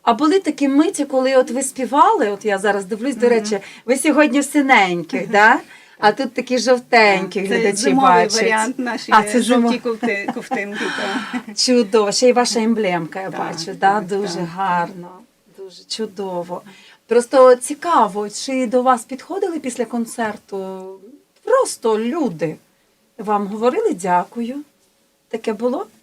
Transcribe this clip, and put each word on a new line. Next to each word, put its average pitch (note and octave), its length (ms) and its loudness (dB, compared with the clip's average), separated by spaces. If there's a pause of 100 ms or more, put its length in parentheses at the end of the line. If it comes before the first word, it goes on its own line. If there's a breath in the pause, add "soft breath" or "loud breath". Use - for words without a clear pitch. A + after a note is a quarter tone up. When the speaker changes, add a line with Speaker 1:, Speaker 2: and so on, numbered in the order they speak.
Speaker 1:
А A#3 120 2
були D#4 260 2
такі C#4+ 280 -2
миті, D4 360 2
коли C4 320 0
от B3+ 140 2
ви B3+ 120 -4
співали, C4+ 680 2
от G3+ 140 -8
я G3+ 140 0
зараз G3+ 260 -2
дивлюсь, A3 320 -6
до A#3 100 0
Speaker 2:
Мгм. A#3+ 100 4
Speaker 1:
речі, G#3+ 220 -2 (260 loud breath)
ви B3+ 120 0
сьогодні C#4+ 440 2
в C4+ 40 -4
синеньких, G3+ 880 2
да? A3+ 300 6 (420 loud breath)
А G#3+ 100 4
тут C4 220 -6
такі B3 240 -2
жовтенькі G#3+ 800 2
Speaker 2:
Так, F#3+ 80 -4
це - 80 0
Speaker 1:
глядачі G3+ 200 0
Speaker 2:
зимовий C4 340 2
Speaker 1:
бачать. A3 320 2
Speaker 2:
варіант A3 360 0
наші A#3 340 -4
Speaker 1:
А, G#3+ 100 6
це A3 200 0
Speaker 2:
жовті A#3 260 2
Speaker 1:
зимо- A#3+ 140 -2
Speaker 2:
ковти-, A3 520 -4
ковтинки, G#3 460 -8
так. A3 680 -6
Speaker 1:
<laughs> G#3 80 -12
Чудово, A3 560 2
ще B3 160 4
й A#3+ 40 6
ваша A#3+ 280 0
емблемка, F#3+ 600 -2
я F#3 100 -8
Speaker 2:
Так, - 100 -10
Speaker 1:
бачу, E3 260 -8
да? F#3+ 80 -10
Speaker 2:
так, G3 320 2
Speaker 1:
Дуже F#3+ 280 -4
Speaker 2:
так. F#3 120 -4
Speaker 1:
гарно, F3 600 -4 (500)
дуже F#3+ 260 -20
чудово. F#3 760 -8 (440 loud breath)
Просто B3 500 6
цікаво, A#3 720 -2
чи C4 360 -4
до B3 160 0
вас B3 220 2
підходили E4 560 -8
після B3 240 -6
концерту G#3 1000 -8 (580)
просто E4 540 0
люди? A3 580 -4 (640)
Вам G#3 280 -2
говорили B3+ 480 0
"дякую"? F#3+ 640 -2 (720)
Таке A3+ 240 -6
було? B3 340 -4 (160)